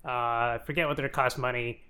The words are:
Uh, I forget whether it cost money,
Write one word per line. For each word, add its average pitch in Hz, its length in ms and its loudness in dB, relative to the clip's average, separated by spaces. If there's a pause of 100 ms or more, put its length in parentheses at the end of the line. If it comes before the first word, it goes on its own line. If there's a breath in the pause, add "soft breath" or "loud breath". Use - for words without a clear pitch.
Uh, - 60 -8
I 120 560 0
forget 156 240 0
whether 143 160 0
it 139 80 -2
cost 127 240 2
money, 123 540 -2